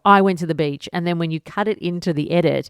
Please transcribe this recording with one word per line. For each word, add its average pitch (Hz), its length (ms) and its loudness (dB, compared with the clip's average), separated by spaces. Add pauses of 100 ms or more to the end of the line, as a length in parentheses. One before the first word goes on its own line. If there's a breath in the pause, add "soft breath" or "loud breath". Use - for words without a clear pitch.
I 202 160 8
went 190 180 2
to 175 80 -6
the 160 80 -2
beach. 147 380 -4
And 175 120 -4
then 175 140 -2
when 165 120 -2
you 160 80 -4
cut - 280 -6
it 214 100 -2
into 175 360 -4
the 147 180 -2
edit 151 380 0